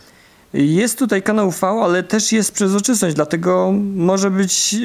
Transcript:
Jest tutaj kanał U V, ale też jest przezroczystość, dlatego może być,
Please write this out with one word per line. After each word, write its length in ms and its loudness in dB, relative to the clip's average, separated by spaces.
Jest 460 0
tutaj 240 0
kanał 240 2
U 40 0
V, 160 -2
ale 360 0
też 280 -2
jest 200 0
przezroczystość, 640 0
dlatego 580 0
może 360 0
być, 540 -2